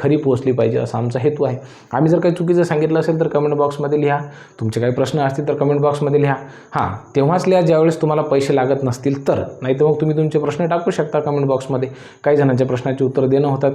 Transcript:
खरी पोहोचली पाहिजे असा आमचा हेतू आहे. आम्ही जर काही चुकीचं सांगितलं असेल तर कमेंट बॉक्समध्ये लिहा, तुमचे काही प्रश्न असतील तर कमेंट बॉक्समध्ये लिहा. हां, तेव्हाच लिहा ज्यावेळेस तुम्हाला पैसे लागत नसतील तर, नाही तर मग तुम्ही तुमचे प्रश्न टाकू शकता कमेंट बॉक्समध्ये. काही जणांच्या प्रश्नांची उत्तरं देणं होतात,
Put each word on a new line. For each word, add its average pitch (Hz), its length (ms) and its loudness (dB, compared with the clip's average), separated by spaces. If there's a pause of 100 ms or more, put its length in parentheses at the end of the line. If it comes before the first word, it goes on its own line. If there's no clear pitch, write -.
खरी 143 140 2
पोहोचली 135 360 0
पाहिजे 117 260 0
असा 120 200 -4
आमचा 120 200 -2
हेतू 143 260 0
आहे. 127 120 -2 (360)
आम्ही 151 180 2
जर 175 80 4
काही 170 160 2
चुकीचं 175 280 0
सांगितलं 160 380 0
असेल 160 200 0
तर 160 60 2
कमेंट 147 280 0
बॉक्समध्ये 147 460 0
लिहा, 143 180 2 (420)
तुमचे 110 200 -2
काही 120 120 2
प्रश्न 135 260 0
असतील 143 300 -2
तर 147 60 -2
कमेंट 143 260 0
बॉक्समध्ये 143 420 0
लिहा. 139 120 2 (400)
हां, 101 420 -6
तेव्हाच 175 320 2
लिहा 185 120 4
ज्यावेळेस 165 420 2
तुम्हाला 156 200 0
पैसे 139 340 0
लागत 135 280 0
नसतील 139 440 -2
तर, 170 140 0 (200)
नाही 131 180 0
तर 151 40 4
मग 151 160 2
तुम्ही 156 160 0
तुमचे 156 220 0
प्रश्न 147 280 -2
टाकू 175 240 -2
शकता 156 300 -2
कमेंट 143 260 0
बॉक्समध्ये. 131 420 -2 (360)
काही 147 120 4
जणांच्या 131 300 2
प्रश्नांची 131 380 -2
उत्तरं 131 240 0
देणं 131 200 2
होतात, 135 260 0